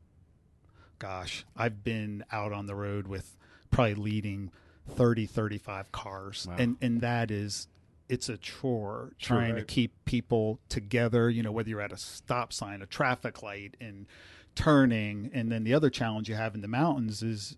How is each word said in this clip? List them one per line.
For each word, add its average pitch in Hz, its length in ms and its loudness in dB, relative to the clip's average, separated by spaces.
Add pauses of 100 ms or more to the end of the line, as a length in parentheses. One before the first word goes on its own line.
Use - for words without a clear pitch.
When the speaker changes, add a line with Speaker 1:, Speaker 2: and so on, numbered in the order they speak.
(1000)
Speaker 1:
gosh, 92 460 -8 (100)
I've 110 280 -2
been 107 480 -2
out 104 220 -2
on 101 120 -6
the 101 100 -6
road 101 320 -4
with 95 300 -8 (340)
probably 110 240 6
leading 101 560 -2 (380)
thirty, 117 360 6
thirty-five 104 640 -4
cars, 98 560 -10
Speaker 2:
Wow. 87 100 -8
Speaker 1:
and, 120 240 2
and 117 200 2
that 120 300 0
is, 104 360 -4 (420)
it's 123 200 -2
a 107 80 -6
chore 117 800 -4
Speaker 3:
Sure, 120 200 2
Speaker 1:
trying 117 180 4
Speaker 3:
right. 110 40 -2
Speaker 1:
to - 60 -6
keep 120 260 2 (140)
people 113 540 2 (100)
together, 117 600 4
you 117 140 2
know, 110 80 -2
whether 110 180 -4
you're 104 120 -6
at 101 100 -6
a 95 60 -12
stop - 560 -4
sign, 101 280 -8
a 98 40 -12
traffic 127 580 -2
light, 101 380 -10
and 98 240 -14 (500)
turning. 113 800 4
And 113 180 0
then 113 140 0
the 117 80 4
other 147 160 6
challenge 110 400 -2
you 110 60 -4
have 110 200 -2
in 107 60 -6
the 101 80 -8
mountains 123 520 0
is 110 360 -4